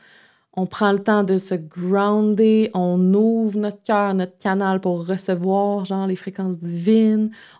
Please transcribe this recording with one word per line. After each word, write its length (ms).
on 80
prend 260
le 60
temps 260
de 140
se 160
grounder, 1200
on 400
ouvre 460
notre 240
cœur, 320
notre 220
canal 440
pour 240
recevoir, 800
genre, 220
les 80
fréquences 420
divines, 720